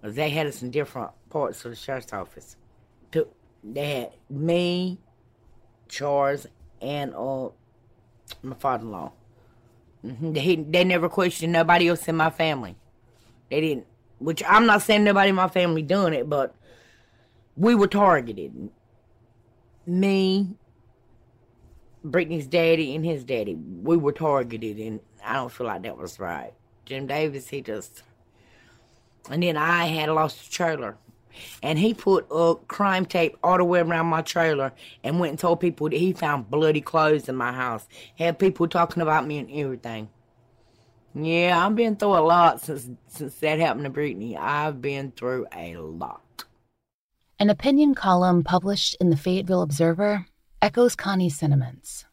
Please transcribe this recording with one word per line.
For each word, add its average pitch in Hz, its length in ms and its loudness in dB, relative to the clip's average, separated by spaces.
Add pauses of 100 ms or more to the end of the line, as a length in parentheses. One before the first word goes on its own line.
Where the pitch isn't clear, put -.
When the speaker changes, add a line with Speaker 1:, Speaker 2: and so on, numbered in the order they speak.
Speaker 1:
They 131 280 -4
had 151 160 -2
us 139 140 -8
in 123 100 -8
different 131 420 -6 (180)
parts - 340 -4
of 120 60 -12
the 117 60 -16
sheriff's 131 360 -10
office. - 440 -14 (560)
Took, 160 200 -2 (320)
they 131 300 -8
had 123 180 -8 (160)
me, 175 720 -2 (920)
Charles, 143 600 -2 (340)
and, 139 320 -6
uh, 131 340 -6 (960)
my 131 140 -12
father-in-law. 110 560 -6 (920)
Mm-hmm. 131 280 -8
They, 156 240 2
they 160 280 2
never 175 240 2
questioned 175 440 -2
nobody 170 360 4
else 170 200 -2
in 160 80 0
my 160 140 2
family. 135 460 -4 (760)
They 139 100 0
didn't, 151 260 -2 (320)
which 156 280 -6
I'm 214 200 6
not 202 160 4
saying 208 220 2
nobody 196 260 4
in 190 60 2
my 185 120 2
family 175 340 0
done 175 300 0
it, 139 160 -4
but 143 260 -2 (1000)
we 220 180 4
were 202 140 4
targeted. 117 840 2 (1120)
Me, 190 720 2 (1500)
Brittany's 156 420 -2
daddy, 160 480 2
and 156 100 -4
his 151 200 -2
daddy, 107 300 -4
we 90 420 -2
were 147 160 2
targeted, 120 680 -2
and 110 220 -8 (240)
I 117 100 -4
don't 127 160 -4
feel 123 160 -8
like 95 160 -6
that 92 160 -12
was 87 220 -14
right. 85 320 -8 (320)
Jim 135 240 -10
Davis, 143 400 -4
he 139 140 -10
just, - 420 -12 (1200)
and 156 140 -4
then 170 140 0
I 170 300 2
had 156 240 -2
lost 156 360 -2
a - 40 -18
trailer, 139 480 -4 (640)
and 151 160 -2
he 214 160 2
put, - 360 2
uh, 165 240 4 (140)
crime 190 380 0
tape 170 360 0
all 180 160 4
the 180 60 4
way 175 160 4
around 165 260 0
my 160 160 0
trailer 151 500 0 (300)
and 151 160 -2
went 170 120 0
and 151 80 -8
told 170 220 2
people 170 280 -2
that 151 100 -2
he 180 140 2
found 143 380 -4
bloody 151 300 2
clothes 156 480 2
in 131 80 -4
my 123 160 -2
house. 123 340 -6 (320)
Had 165 200 0
people 190 300 2
talking 170 340 0
about 156 240 2
me 147 120 -6
and 127 120 -10
everything. 120 580 -8 (1080)
Yeah, 170 520 2
I've 214 80 2
been 220 220 2
through 202 200 2
a 165 40 6
lot 165 400 6
since, 127 280 -10 (180)
since 143 300 -12
that 156 220 0
happened 147 260 0
to 139 60 -6
Brittany. 127 460 -6
I've 143 440 -4
been 139 320 -6
through 123 420 -6
a 85 220 -12
lot. 80 680 -14 (960)
Speaker 2:
An 208 120 4
opinion 277 440 4
column 180 480 4
published 185 560 0
in 180 120 4
the 160 60 4
Fayetteville 185 440 0
Observer 170 640 0 (380)
echoes 233 340 4
Connie's 185 400 0
sentiments. 135 760 -2